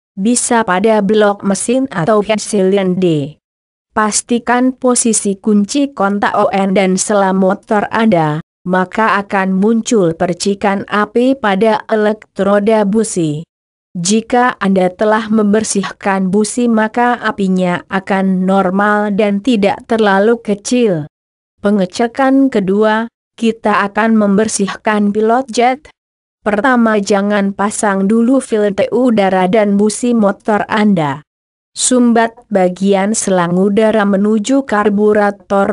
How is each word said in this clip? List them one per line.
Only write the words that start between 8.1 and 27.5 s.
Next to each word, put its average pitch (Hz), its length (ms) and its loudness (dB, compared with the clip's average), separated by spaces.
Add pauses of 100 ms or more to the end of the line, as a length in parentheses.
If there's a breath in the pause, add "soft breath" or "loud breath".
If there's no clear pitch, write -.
maka 185 560 0
akan 190 400 -2
muncul 214 560 0
percikan 196 720 -4
api 240 480 0
pada 214 560 0
elektroda 208 960 0
busi. 175 560 -2 (500)
Jika 220 640 0
Anda 190 320 0
telah 214 400 0
membersihkan 202 1040 -2
busi 214 320 0
maka 233 560 0
apinya 185 720 -2
akan 190 560 -2
normal 202 640 0
dan 202 320 -2
tidak 202 400 0
terlalu 214 560 2
kecil. 202 640 -2 (560)
Pengecekan 233 880 0
kedua, 214 640 0 (240)
kita 220 480 0
akan 214 320 0
membersihkan 208 960 0
pilot 220 400 0
jet, 254 400 -2 (500)
pertama, 220 560 2
jangan 202 560 0